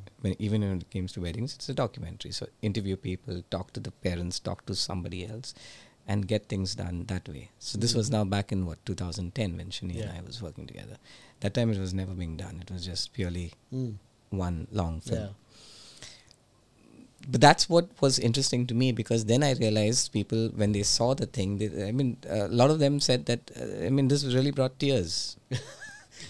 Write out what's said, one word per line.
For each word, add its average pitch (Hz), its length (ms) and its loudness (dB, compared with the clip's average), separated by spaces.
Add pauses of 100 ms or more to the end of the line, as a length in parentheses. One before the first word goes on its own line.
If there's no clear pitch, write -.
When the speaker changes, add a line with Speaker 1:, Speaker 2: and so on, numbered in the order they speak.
(200)
Speaker 1:
When, 95 180 -2
even 104 220 0
when 98 220 0
it - 100 -16
comes 92 220 -4
to 92 80 -8
weddings, 87 320 -6
it's - 140 -12
a 135 60 -6
documentary. 104 580 -6
So - 140 -8 (160)
interview 98 340 -2
people, 90 540 -8
talk 92 220 -6
to - 80 -8
the 95 100 -10
parents, 87 480 -4
talk - 280 -8
to 98 80 -4
somebody 90 520 -4
else, 110 280 -12 (520)
and 101 220 0
get 107 180 0
things 95 300 -2
done 87 300 -6
that 95 220 -4
way. 71 300 -14
So - 200 -8
this 117 160 0
Speaker 2:
Mm. - 20 2
Speaker 1:
was 113 140 2
now 107 140 2
back 101 280 0
in, 92 140 0
what, - 200 -8
two 92 80 -2
thousand 87 400 -6
ten 98 220 -2
when 82 140 -10
Shani 92 200 -8 (120)
and 104 100 -8
Speaker 2:
Yeah. - 40 -12
Speaker 1:
I 87 40 -10
was 117 200 -14
working 78 280 -10
together. - 300 -16 (420)
That 104 140 -2
time 117 180 2
it 98 60 2
was 92 160 -2
never 95 180 -2
being 85 240 -4
done. 87 240 -10
It 90 100 -14
was 90 140 -8
just - 280 -6
purely 87 420 -4 (200)
Speaker 2:
Mm. 127 200 -4 (360)
Speaker 1:
one 87 400 -2
long 82 300 -2
film. 110 200 -4
Speaker 2:
Yeah. 104 80 -6 (2000)
Speaker 1:
But 127 120 2
that's 147 280 10
what 170 200 4 (120)
was 131 200 4
interesting 123 480 2
to 123 60 -2
me, 127 180 4
because 113 320 2
then 120 180 6
I 139 120 4
realized 107 580 4
people, 113 420 0
when 104 160 4
they 101 140 2
saw 120 300 4
the 117 120 -2
thing, 101 320 -2
they, 98 300 -2
I - 20 -2
mean, 123 280 2 (100)
a 101 180 0
lot 120 240 6
of 156 80 4
them 143 220 4
said 123 260 2
that, 120 240 -2 (100)
uh, 98 260 -6
I 110 40 0
mean, 139 160 4
this 143 180 4
really 135 280 2
brought 131 260 0
tears. 117 580 0 (140)
Speaker 2:
<laughs> - 80 -2 (720)